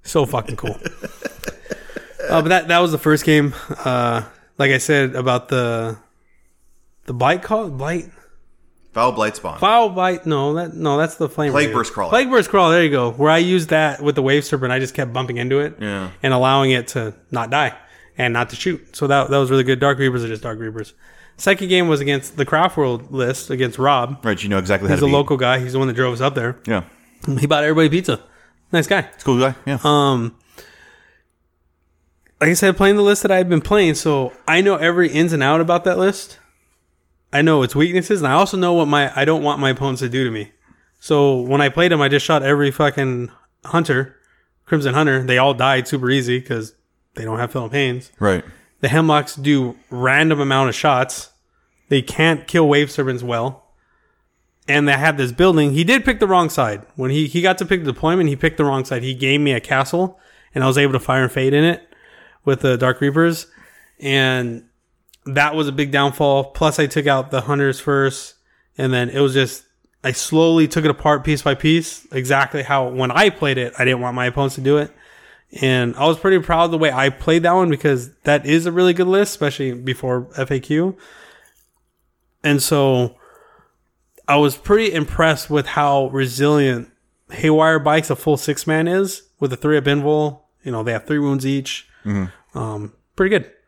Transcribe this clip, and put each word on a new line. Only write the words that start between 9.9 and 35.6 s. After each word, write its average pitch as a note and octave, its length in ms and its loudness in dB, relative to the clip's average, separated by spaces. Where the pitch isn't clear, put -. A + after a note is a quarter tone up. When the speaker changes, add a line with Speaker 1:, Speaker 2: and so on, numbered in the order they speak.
Speaker 1:
Blight. F#3 340 -2
No, D3 300 0
that, E3+ 180 -6
no, D#3 240 -2
that's D#3 200 -2
the D3+ 120 -2
Flame D3 220 -2
Speaker 2:
Plague C#3+ 160 2
Speaker 1:
Raid. A2 80 -6
Speaker 2:
Burst A#2 180 -2
Crawler. F#2+ 160 -4
Speaker 1:
Plague B3 220 2
Burst A#3 180 2
Crawler. F3 240 4
There E3+ 100 6
you D#3 60 2
go. B2 220 0
Where C#3 180 2
I D#3+ 80 4
used F3 320 2
that D#3 320 0
with D3 140 0
the C#3 80 0
Wave C#3 200 2
Serpent, C3 280 -4
I B2+ 80 -2
just C3+ 160 -6
kept B2+ 180 -6
bumping B2 240 -6
into B2+ 220 -2
it D3 200 -4
Speaker 2:
Yeah. G2+ 300 -8
Speaker 1:
and C3+ 100 2
allowing C3 380 2
it B2 180 -2
to A2+ 240 -6
not A#2 220 -6
die C#3 260 -2
and B2 160 -2
not A#2+ 160 -2
to - 60 -16
shoot. - 400 -6
So D3 100 -4
that, C#3 240 0
that C#3 80 2
was C3 140 2
really C3+ 120 2
good. B2+ 160 0
Dark C#3 200 0
Reapers B2 240 -2
are A#2 40 -6
just A2 140 -10
Dark A2+ 160 -10
Reapers. A2 380 -12
Second F#3+ 300 -2
game F3+ 200 2
was D3+ 140 2
against C#3 360 -4
the C#3 80 0
Craft E3+ 300 0
World B2+ 360 -2
list C3 400 -4
against B2+ 260 -4
Rob. C3 480 0
Speaker 2:
Right, G#2 160 -2
you G#2 80 -6
know G2+ 80 0
exactly F#2+ 300 -2
how F#2+ 80 2
Speaker 1:
He's F2 60 0
Speaker 2:
to D3 40 4
Speaker 1:
a C#3 40 2
Speaker 2:
beat. C#3 40 2
Speaker 1:
local C#3+ 240 2
guy. B2+ 220 0
He's B2+ 140 -8
the C3 60 -2
one C3 100 0
that B2 60 -4
drove B2+ 200 -2
us A#2 60 -8
up C#3 120 0
there. A#2+ 320 -4
Speaker 2:
Yeah. G2+ 200 -2
Speaker 1:
He C#3+ 60 0
bought D3 200 0
everybody D#3 240 4
pizza. D#3+ 300 -2
Nice D#3+ 160 0
guy. G3 140 0
Speaker 2:
It's - 80 -20
a - 40 -20
cool B2+ 140 2
guy. C3 140 2
Yeah. C#3 160 -4
Speaker 1:
Um, C#3 540 2
like D#3 80 2
I E3+ 40 2
said, F#3+ 240 4
playing G3+ 200 4
the G#3 40 2
list G3+ 200 4
that G3 100 0
I've F#3 180 2
been E3 120 2
playing, F#3 340 2
so C3+ 380 -2
I E3 140 2
know G3 140 2
every E3+ 340 2
ins D#3+ 240 0
and D3+ 80 0
out D3 200 2